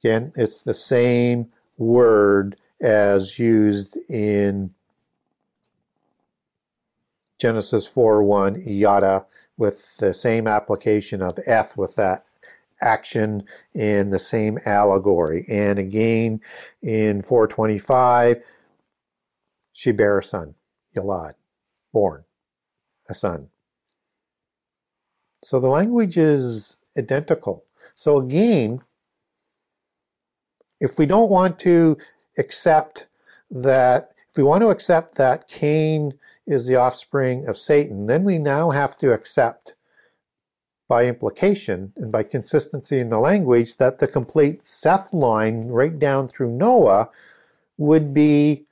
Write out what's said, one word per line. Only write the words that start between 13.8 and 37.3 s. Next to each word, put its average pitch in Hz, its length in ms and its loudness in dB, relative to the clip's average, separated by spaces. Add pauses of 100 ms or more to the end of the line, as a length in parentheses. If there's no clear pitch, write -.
the 98 100 -4
same 107 460 -4
allegory. 98 840 0
And 101 320 -2
again, 110 640 -2 (400)
in 107 400 -2
four 113 260 2
twenty-five, 120 960 2 (1300)
she - 180 -4
bare 104 260 2
a 95 40 -4
son, 80 320 -12 (420)
Yalad, 92 380 -8 (580)
born 90 320 -2 (840)
a 110 60 -12
son. 85 340 -8 (1900)
So 131 180 -2
the 131 80 0
language 196 480 0
is 135 640 0 (180)
identical. 135 680 -4 (300)
So 147 240 2
again, 131 640 0 (2000)
if - 180 -4
we 160 80 2
don't 202 240 2
want 185 300 2
to 170 380 2 (400)
accept - 680 -2 (440)
that, 127 600 2 (180)
if - 60 -10
we 151 60 2
want 156 200 4
to 226 60 4
accept 165 480 0
that 131 300 0
Cain 151 680 -2 (320)
is 131 200 -2
the 127 100 2
offspring 127 720 -2